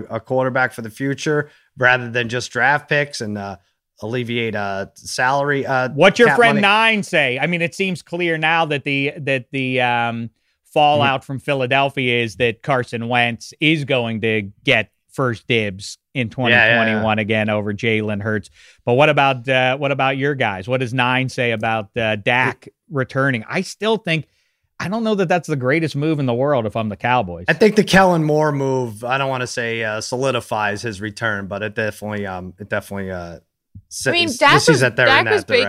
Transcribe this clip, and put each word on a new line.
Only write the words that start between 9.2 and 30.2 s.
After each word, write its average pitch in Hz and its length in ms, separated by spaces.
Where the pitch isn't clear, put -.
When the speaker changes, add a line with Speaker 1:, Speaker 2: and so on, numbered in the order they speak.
Speaker 2:
the, 131 300
um, 117 480
fallout 147 560
Speaker 1:
Mm-hmm. - 40
Speaker 2:
from 135 140
Philadelphia 131 840
is 113 140
that 117 260
Carson 120 460
Wentz 120 500
is 151 260
going 117 360
to 110 280
get 117 280
first 123 340
dibs 104 520
in 120 200
Speaker 1:
Yeah, 127 120
yeah, 120 200
yeah. 117 100
Speaker 2:
twenty 113 160
twenty-one 107 260
again 107 300
over 104 240
Jalen 107 500
Hurts. 107 260
But 120 80
what 147 160
about, 135 380
uh, 127 300
what 143 140
about 135 260
your 139 160
guys? 101 340
What 127 120
does 123 160
Nine 127 340
say 120 220
about, 113 440
uh, 110 200
Dak 120 540
returning? 131 580
I 160 140
still 214 360
think, 160 280
I - 80
don't 220 160
know 220 120
that 190 120
that's 175 200
the 156 80
greatest 143 400
move 151 240
in 139 60
the 120 80
world 127 320
if 104 100
I'm 113 140
the 98 80
Cowboys. 95 520
Speaker 1:
I 165 40
think 208 220
the 202 80
Kellen 180 400
Moore 151 280
move, 131 520
I 123 160
don't 135 100
wanna 127 180
say, 113 360
uh, 107 180
solidifies 117 800